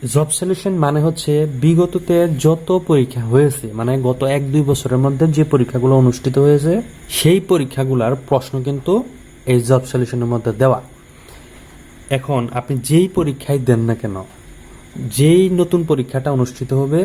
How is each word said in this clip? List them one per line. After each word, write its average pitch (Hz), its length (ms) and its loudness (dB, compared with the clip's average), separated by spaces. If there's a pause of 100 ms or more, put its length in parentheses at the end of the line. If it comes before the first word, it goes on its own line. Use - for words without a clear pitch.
(140)
জব 151 140 2 (100)
সলিউশন 185 340 -4 (120)
মানে 147 220 2
হচ্ছে 160 260 -2 (300)
বিগততে 175 540 2 (280)
যত 165 240 2 (200)
পরীক্ষা 127 340 2 (100)
হয়েছে, 135 340 2 (120)
মানে 120 140 -2 (160)
গত 127 120 -2 (160)
এক 143 60 -2 (100)
দুই 151 180 2
বছরের 127 340 0
মধ্যে 139 200 2 (120)
যে 156 160 2
পরীক্ষাগুলো 131 500 2
অনুষ্ঠিত 127 420 2
হয়েছে, 147 280 2 (460)
সেই 175 200 4 (120)
পরীক্ষাগুলার 131 640 0 (140)
প্রশ্ন 131 260 -2 (120)
কিন্তু 139 260 -4 (600)
এই 123 60 4 (100)
জব 127 220 4
সলিউশনের 120 420 -2
মধ্যে 113 280 -2
দেওয়া। 131 200 2 (1400)
এখন 131 240 -2 (160)
আপনি 139 160 -6 (140)
যেই 170 200 4 (100)
পরীক্ষায় 143 500 -2
দেন 117 200 2
না 117 120 0
কেন, 101 160 -8 (1000)
যেই 160 280 4 (160)
নতুন 175 200 0 (100)
পরীক্ষাটা 135 460 -2
অনুষ্ঠিত 123 340 -4 (100)
হবে 143 240 0